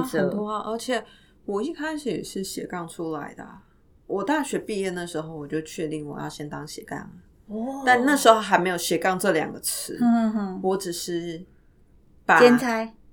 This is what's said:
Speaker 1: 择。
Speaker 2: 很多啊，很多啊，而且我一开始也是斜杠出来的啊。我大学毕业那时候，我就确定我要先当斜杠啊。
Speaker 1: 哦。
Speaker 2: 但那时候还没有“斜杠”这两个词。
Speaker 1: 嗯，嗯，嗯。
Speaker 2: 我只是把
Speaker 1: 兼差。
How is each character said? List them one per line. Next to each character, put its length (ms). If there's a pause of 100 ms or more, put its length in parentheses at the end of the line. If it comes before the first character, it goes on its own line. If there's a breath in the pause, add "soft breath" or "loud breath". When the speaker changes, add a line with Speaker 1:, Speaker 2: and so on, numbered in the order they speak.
Speaker 1:
择。 0
Speaker 2:
很 0
多 160
啊， 60
很 60
多 200
啊， 160
而 100
且 280 (400 soft breath)
我 180
一 100
开 240
始 120
也 140
是 200
斜 240
杠 220
出 240
来 220
的 80
啊。 200 (440)
我 160
大 200
学 160
毕 220
业 100
那 140
时 160
候， 160
我 100
就 160
确 260
定 180
我 140
要 80
先 200
当 180
斜 160
杠 160
啊。 120 (380)
Speaker 1:
哦。 360
Speaker 2:
但 200
那 120
时 140
候 100
还 180
没 120
有 80
“斜 180
杠” 220
这 140
两 200
个 80
词。 400
Speaker 1:
嗯， 300
嗯， 60
嗯。 260
Speaker 2:
我 140
只 160
是 520 (800)
把 140
Speaker 1:
兼 180
差。 380 (180)